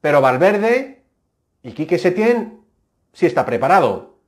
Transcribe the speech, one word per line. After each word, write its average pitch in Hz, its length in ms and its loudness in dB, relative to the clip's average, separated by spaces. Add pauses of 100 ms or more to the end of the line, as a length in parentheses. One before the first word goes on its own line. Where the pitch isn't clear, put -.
Pero 147 200 2
Valverde 208 840 0 (580)
y 120 100 -16
Quique 156 260 -4
Setién 214 600 -2 (520)
sí - 140 -2
está 135 200 0
preparado. 131 800 0